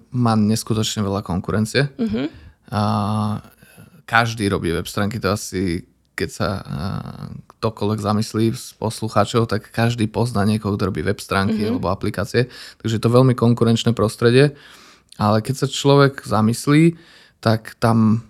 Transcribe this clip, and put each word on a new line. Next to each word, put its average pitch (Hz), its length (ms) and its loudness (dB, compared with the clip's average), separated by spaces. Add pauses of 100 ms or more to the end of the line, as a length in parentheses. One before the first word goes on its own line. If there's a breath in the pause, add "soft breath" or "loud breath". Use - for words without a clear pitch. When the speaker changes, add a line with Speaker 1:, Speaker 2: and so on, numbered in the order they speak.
(120)
Speaker 1:
má 120 240 2
neskutočne 110 640 0
veľa 98 240 -2
konkurencie. 107 720 -2
Speaker 2:
Mhm. 233 320 -4 (400 loud breath)
Speaker 1:
A - 140 -2 (1200 loud breath)
každý 113 480 0
robí 82 240 0
web - 80 -2
stránky, 104 320 -4
to 95 160 0
asi, 92 560 -4 (240)
keď - 160 -4
sa, - 240 -4
a, 95 80 -6 (960)
ktokoľvek 107 460 -2
zamyslí 110 500 0
z - 240 -12
poslucháčov, 110 720 0
tak - 240 -6
každý 117 380 0
pozná 110 340 0
niekoho, 107 320 0
kto 95 160 0
robí - 80 -4
web 98 160 -2
stránky 101 480 -2
Speaker 2:
Mhm. - 60 -2
Speaker 1:
alebo - 180 -4
aplikácie. 107 640 -2 (240 loud breath)
Takže 113 240 -4
je - 80 -10
to 117 60 4
veľmi 127 180 6
konkurenčné 117 640 2
prostredie. 120 560 4 (640 loud breath)
Ale 107 240 2
keď 131 240 -4
sa - 60 0
človek 139 580 2
zamyslí, 143 720 2 (420 loud breath)
tak 113 400 0
tam 113 500 4